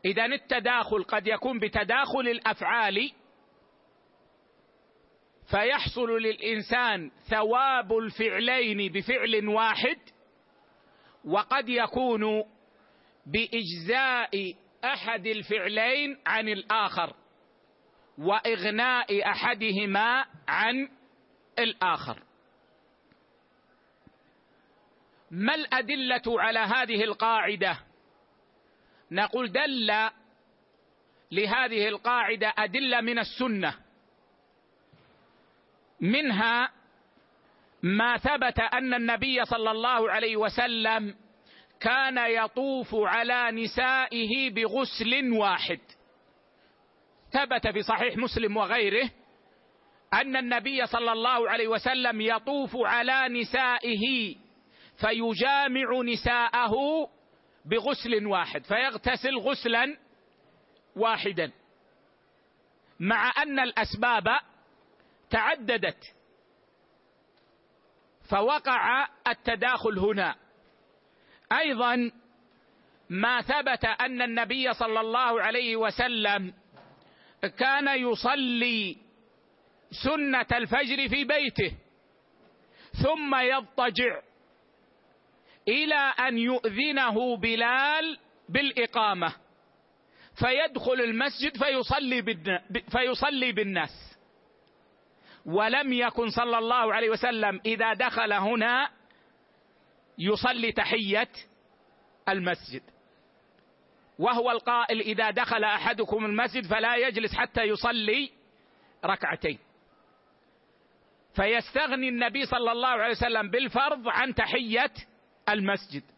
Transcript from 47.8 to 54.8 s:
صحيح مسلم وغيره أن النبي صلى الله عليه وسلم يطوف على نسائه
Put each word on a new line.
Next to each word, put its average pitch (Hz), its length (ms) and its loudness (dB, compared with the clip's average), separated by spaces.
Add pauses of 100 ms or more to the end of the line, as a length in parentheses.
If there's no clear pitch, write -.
صحيح 220 340 0
مسلم 226 400 -2
وغيره 220 520 0 (1040)
أن 262 220 0
النبي 247 500 0
صلى 233 260 0
الله 233 380 2
عليه 226 180 0
وسلم 233 540 0
يطوف 226 540 -2
على 240 680 2
نسائه 240 920 0 (600)